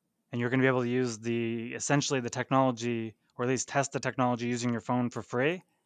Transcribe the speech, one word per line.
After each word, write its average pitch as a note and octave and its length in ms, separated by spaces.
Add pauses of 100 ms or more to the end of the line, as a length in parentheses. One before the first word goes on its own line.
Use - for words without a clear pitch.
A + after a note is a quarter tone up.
(300)
and A#2+ 100
you're A#2+ 100
gonna C3 120
be C3 60
able B2+ 140
to A#2+ 60
use B2 300
the, A#2 560
essentially C#3+ 460
the A#2+ 100
technology, A#2+ 840 (220)
or B2 80
at B2 40
least B2+ 200
test C#3 240
the C3 80
technology B2 480
using B2 240
your A2+ 80
phone B2 300
for B2 120
free. D3 400 (240)